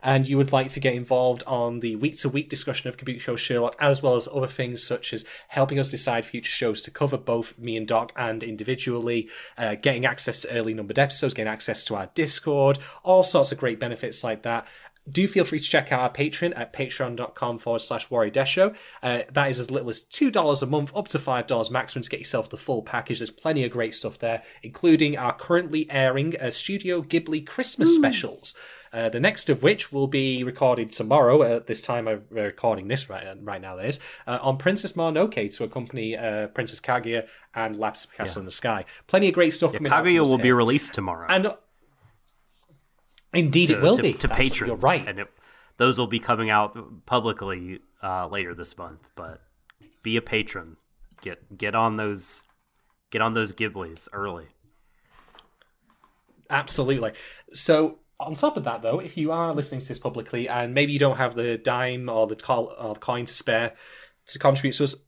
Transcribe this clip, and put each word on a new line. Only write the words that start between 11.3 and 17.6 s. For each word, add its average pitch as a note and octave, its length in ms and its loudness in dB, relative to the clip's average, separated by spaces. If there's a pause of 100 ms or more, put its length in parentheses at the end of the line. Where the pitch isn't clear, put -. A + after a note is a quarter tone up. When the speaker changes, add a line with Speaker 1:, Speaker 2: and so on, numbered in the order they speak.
Speaker 1:
getting G#2+ 180 -4
access - 320 -2
to A2 100 -4
our F#2+ 200 -6
Discord, C#3+ 640 2 (260)
all F#3 180 8
sorts C#3 300 4
of C3+ 60 -8
great A#2 220 -2
benefits A#2+ 440 -4
like A2 180 -4
that, A#2 240 -2 (440)
do F3 160 2
feel F#3 200 2
free D#3 120 -4
to D3+ 60 -6
check D3 260 0
out B2+ 120 2
our B2 100 0
Patreon D#3 420 -2
at A#2+ 200 -10
patreon B2 420 -6
dot - 180 -8
com A#2+ 220 -4
forward A#2 220 -2